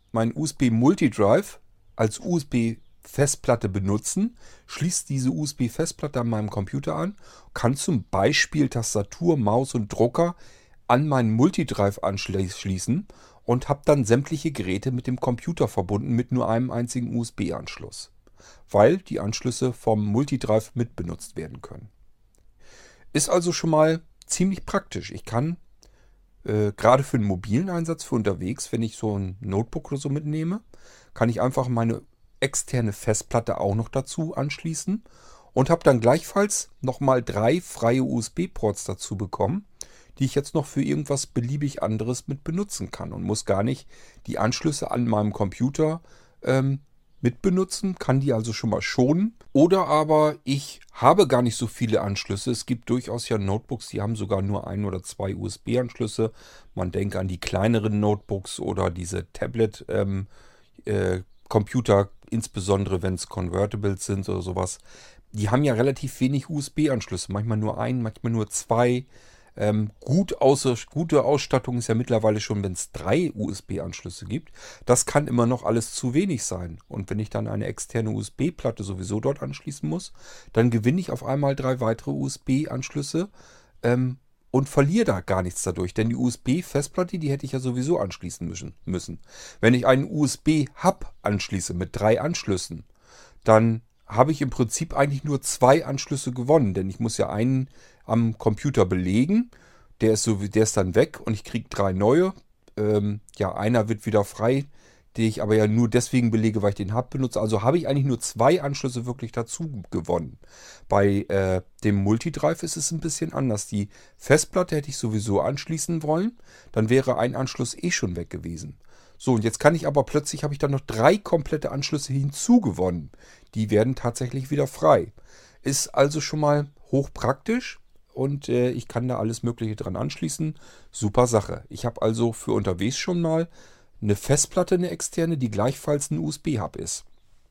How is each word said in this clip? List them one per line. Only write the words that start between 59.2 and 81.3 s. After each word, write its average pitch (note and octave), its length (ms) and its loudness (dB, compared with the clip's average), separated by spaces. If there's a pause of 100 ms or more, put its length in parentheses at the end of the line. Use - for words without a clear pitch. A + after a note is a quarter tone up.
Tablet, A2+ 560 -2
ähm, G2 380 -2 (580)
äh, F#2 360 0 (280)
Computer, G#2 600 4 (180)
insbesondere G2 720 0
wenn's F#2 260 -4
Convertibles G2 760 -2
sind G2 240 -4
oder F#2+ 140 -4
sowas. F#2 360 -4 (520)
Die G#2 180 -2
haben B2 140 2
ja C3+ 120 4
relativ C3 460 0
wenig C3+ 300 0
U-S-B-Anschlüsse, C#3 800 -2
manchmal G#2+ 260 -2
nur G#2+ 200 -2
einen, B2 240 -2
manchmal A2+ 300 -4
nur A2 160 0
zwei. B2 580 2 (520)
Ähm, G#2+ 320 2 (100)
gut F#3 400 0
außer-, C3 480 4
gute D3+ 360 2
Ausstattung C3 540 0
ist A#2 100 -6
ja A2+ 60 2
mittlerweile A2 460 2
schon, G#2 220 -4
wenn's F#2 300 -6
drei C3+ 420 0
U-S-B-Anschlüsse F#2 880 -8
gibt. A2 280 -8 (340)
Das B2 180 4
kann - 220 0
immer A#2 200 2
noch B2 180 0
alles A2+ 280 0
zu B2 220 -4
wenig E3+ 300 0
sein. F2 420 -8
Und - 240 -8
wenn G#2 80 -4
ich G#2+ 100 -4
dann G#2+ 200 -4
eine G#2 180 -4
externe A2 440 -4
U-S-B-Platte G#2+ 760 -4
sowieso F#2+ 340 -4
dort C3+ 240 -4
anschließen C#3 460 -8
muss, E3 240 -6 (400)
dann A#2 180 4
gewinne A#2 300 2
ich F3 100 -6
auf - 140 -6
einmal C#3 320 0